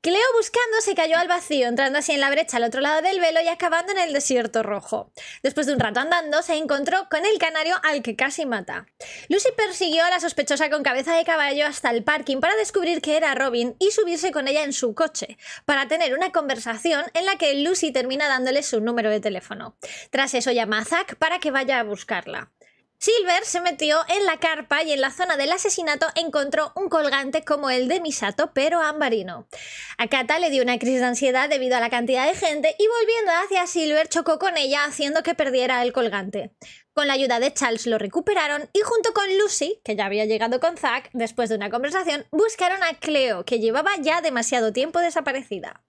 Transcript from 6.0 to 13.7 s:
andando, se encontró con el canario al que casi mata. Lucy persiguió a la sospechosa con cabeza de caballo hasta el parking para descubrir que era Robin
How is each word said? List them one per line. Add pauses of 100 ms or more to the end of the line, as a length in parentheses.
andando,
se
encontró
con
el
canario
al
que
casi
mata. (420)
Lucy
persiguió
a
la
sospechosa
con
cabeza
de
caballo
hasta
el
parking
para
descubrir
que
era
Robin